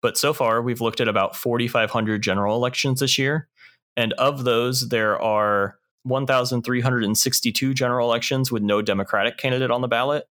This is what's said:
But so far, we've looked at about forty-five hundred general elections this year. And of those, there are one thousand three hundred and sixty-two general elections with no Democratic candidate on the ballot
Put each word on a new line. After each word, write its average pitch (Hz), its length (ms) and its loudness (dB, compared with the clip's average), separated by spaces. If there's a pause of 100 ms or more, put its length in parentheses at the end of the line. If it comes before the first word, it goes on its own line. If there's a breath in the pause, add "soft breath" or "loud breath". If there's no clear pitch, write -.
But 117 160 0
so 143 140 0
far, 117 300 0
we've 120 180 -4
looked 113 220 -2
at 117 60 2
about 101 280 0
forty-five 120 540 0
hundred 110 320 0
general 101 340 0
elections 127 440 0
this 135 180 0
year. 143 320 -2 (480 loud breath)
And 113 160 0
of 135 300 0
those, 123 460 0
there 110 300 0
are 104 600 0 (240)
one 131 240 -2
thousand 127 340 2
three 123 200 -2
hundred 123 220 2
and 104 140 0
sixty-two 131 560 0
general 123 340 0
elections 127 440 0
with 113 100 -2
no 104 200 2
Democratic 101 560 0
candidate 127 340 0
on 123 100 0
the 127 60 -4
ballot 131 380 0 (120)